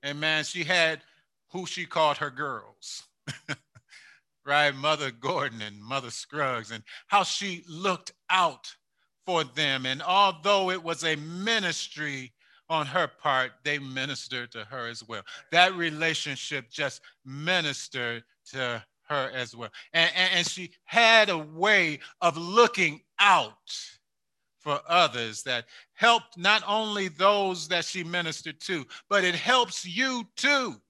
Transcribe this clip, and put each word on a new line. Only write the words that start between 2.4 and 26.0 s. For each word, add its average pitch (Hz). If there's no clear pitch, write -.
<laughs> -
right? 143
Mother 143
Gordon 123
and 104
Mother 123
Scruggs, 127
and 107
how 202
she 180
looked 175
out 180
for 170
them. 135
And 131
although 190
it 180
was 165
a 160
ministry 156
on 160
her 147
part, 131
they 147
ministered 131
to 110
her 123
as 113
well. 107
That 180
relationship 151
just -
ministered 135
to 123
her 135
as 123
well. 117
And, 165
and, 185
and 175
she 180
had 226
a 175
way 160
of 165
looking 185
out 170
for 147
others 123
that 123
helped 233